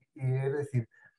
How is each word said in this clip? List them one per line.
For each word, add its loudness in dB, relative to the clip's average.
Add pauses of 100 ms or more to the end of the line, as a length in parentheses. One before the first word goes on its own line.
(140)
y 0
es 0
decir, 0 (320)